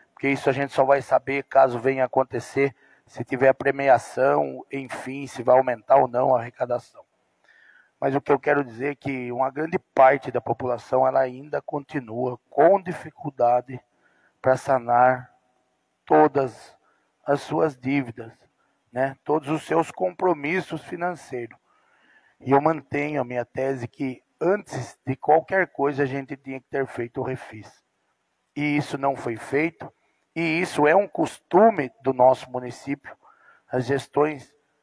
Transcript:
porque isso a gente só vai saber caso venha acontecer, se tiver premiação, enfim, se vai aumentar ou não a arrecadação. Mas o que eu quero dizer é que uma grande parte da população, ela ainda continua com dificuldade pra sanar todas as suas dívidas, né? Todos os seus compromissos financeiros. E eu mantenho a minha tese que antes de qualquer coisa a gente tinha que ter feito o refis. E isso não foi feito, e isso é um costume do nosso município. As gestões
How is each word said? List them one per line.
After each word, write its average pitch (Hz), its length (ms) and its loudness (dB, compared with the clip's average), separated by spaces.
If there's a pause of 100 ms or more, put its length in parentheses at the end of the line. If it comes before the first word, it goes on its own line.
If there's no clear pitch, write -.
(120)
porque - 160 -4
isso 139 220 0
a - 20 4
gente 139 200 -4
só 139 120 2
vai 139 160 4
saber 135 440 -2
caso 135 340 4
venha 131 260 0
acontecer, 131 680 -2 (320)
se - 180 -12
tiver 131 300 4
premiação, 139 1160 0
enfim, 135 560 -10
se - 160 -12
vai 127 140 4
aumentar 127 400 2
ou 135 100 4
não 127 280 0
a 120 60 2
arrecadação. 120 600 -8 (1000)
Mas 135 140 0
o 139 60 0
que 147 120 2
eu 135 80 2
quero 143 240 0
dizer 123 280 -6
é - 20 -8
que 127 360 -8
uma 131 200 -2
grande 160 280 -4
parte 135 540 4
da 120 80 -2
população, 127 640 -2
ela 131 140 0
ainda 135 400 -6
continua 123 880 -8
com 180 320 4
dificuldade 131 1000 -2 (600)
pra 131 160 2
sanar 127 760 2 (760)
todas 139 680 2 (520)
as 143 160 0
suas 156 340 -2
dívidas, 123 560 -6 (580)
né? 131 320 -4
Todos 147 280 -2
os 156 160 -4
seus 160 240 -2
compromissos 170 920 -4
financeiros. 170 760 -10 (840)
E 131 120 -2
eu 139 100 6
mantenho 147 580 -2
a 127 40 -2
minha 120 200 -4
tese 135 420 -6
que 131 380 -8 (160)
antes 165 640 -4
de 135 80 -2
qualquer 165 520 0
coisa 139 380 -2
a - 20 0
gente 135 320 -8
tinha 135 200 -12
que - 120 -20
ter 135 160 -4
feito 123 340 -8
o - 20 -2
refis. 120 600 -12 (720)
E 147 220 0
isso 143 180 -4
não 139 180 0
foi 120 220 -6
feito, 151 560 -4 (420)
e 160 60 -6
isso 160 460 0
é 156 100 6
um 202 100 2
costume 185 880 2 (100)
do 135 120 -2
nosso 127 360 4
município. 127 640 -10 (560)
As 127 140 0
gestões 139 680 -2 (280)